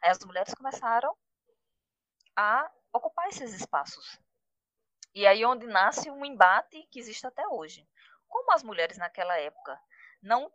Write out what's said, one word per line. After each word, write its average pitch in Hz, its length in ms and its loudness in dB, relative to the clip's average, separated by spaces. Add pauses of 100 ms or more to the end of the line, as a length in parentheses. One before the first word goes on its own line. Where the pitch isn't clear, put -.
Aí 170 80 4
as 185 160 2
mulheres 185 300 -6
começaram 247 600 -2 (1200)
a 208 340 0 (220)
ocupar - 360 -4
esses 254 260 -10
espaços. - 680 -8 (920)
E 196 140 4
aí 220 180 6
onde 240 220 0
nasce 202 420 2
um 277 160 -10
embate 233 680 4
que 254 80 -18
existe 226 280 -14
até 277 200 -8
hoje. 165 400 -10 (400)
Como 508 240 -2
as 302 120 4
mulheres 170 340 -4
naquela 175 400 -4
época 143 420 -8 (440)
não 247 320 -2